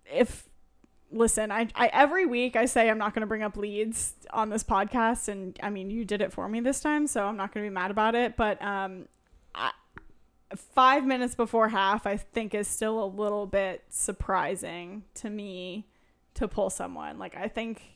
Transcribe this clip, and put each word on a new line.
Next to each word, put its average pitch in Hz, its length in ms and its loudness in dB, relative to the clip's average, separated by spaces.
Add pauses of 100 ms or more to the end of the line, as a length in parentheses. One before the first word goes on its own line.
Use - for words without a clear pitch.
(120)
if, - 360 2 (600)
listen, 220 420 2
I, 226 220 0
I, 240 140 4
every 320 380 6
week 247 300 2
I 226 100 6
say 233 240 4
I'm 220 80 2
not 208 160 -2
gonna 220 120 -2
bring 214 160 -2
up 214 140 -4
Leeds 208 580 -4 (180)
on 214 180 0
this 214 140 -2
podcast, 240 640 2
and, 196 340 -8
I 202 80 -4
mean, 196 200 -6
you 226 140 -4
did 202 160 -2
it 185 120 -2
for 185 160 -6
me 220 120 -2
this 262 200 0
time, 302 260 2
so 214 200 0
I'm 214 100 -4
not 202 160 -4
gonna 208 140 -6
be 208 40 -6
mad 190 200 -2
about 220 240 2
it, 233 220 2
but, 214 260 2
um, 190 440 -6 (480)
I, 120 180 -4 (1040)
five 262 320 8
minutes 247 280 0
before 226 340 2
half, 202 380 2
I 202 100 0
think, 220 380 -6
is 208 140 -2
still 220 340 -2
a 196 40 -2
little 208 400 -2
bit 190 420 -2
surprising 180 1160 -4 (100)
to - 160 -10
me 196 560 -10 (480)
to 240 140 -2
pull 190 220 -2
someone. 160 480 -8
Like, 185 180 -12
I 196 120 -6
think 226 340 -8 (140)